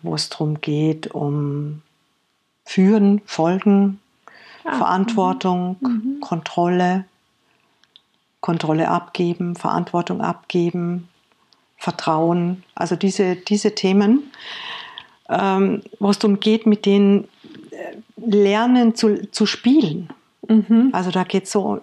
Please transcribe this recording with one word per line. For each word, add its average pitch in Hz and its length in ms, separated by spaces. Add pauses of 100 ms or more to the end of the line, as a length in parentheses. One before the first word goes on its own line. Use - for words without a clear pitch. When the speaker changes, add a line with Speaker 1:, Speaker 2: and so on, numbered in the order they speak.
Speaker 1:
wo 165 140
es - 140
darum 151 320
geht, 156 500
um 147 680 (840)
Führen, 202 600
Folgen, 196 720 (680)
Speaker 2:
Ah, 311 120
Speaker 1:
Verantwortung, 185 1040
Speaker 2:
mhm. 262 80
Mhm. 240 320
Speaker 1:
Kontrolle, 180 840 (1400)
Kontrolle 160 480
abgeben, 175 680
Verantwortung 175 640
abgeben, 175 880 (680)
Vertrauen. 175 840 (120)
Also 175 200
diese, 185 400
diese 208 400
Themen, 202 560 (1000)
ähm, 196 520 (180)
wo 202 120
es 196 80
darum 202 200
geht, 220 260
mit 208 200
denen, 202 400 (460)
äh, - 240 (220)
lernen 220 800
zu, 208 360
zu - 140
spielen. 196 640 (380)
Speaker 2:
Mhm. 220 460
Speaker 1:
Also 185 180
da 185 120
geht's 190 280
so 202 320